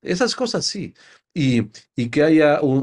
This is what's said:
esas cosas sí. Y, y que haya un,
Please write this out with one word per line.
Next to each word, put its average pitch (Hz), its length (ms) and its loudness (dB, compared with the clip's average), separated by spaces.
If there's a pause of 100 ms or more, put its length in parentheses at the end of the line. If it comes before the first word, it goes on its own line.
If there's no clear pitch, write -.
esas 220 320 -2
cosas 240 320 -4
sí. - 280 -8 (400)
Y, 123 340 0 (280)
y 120 140 -4
que 151 120 2
haya 151 380 4
un, 135 220 0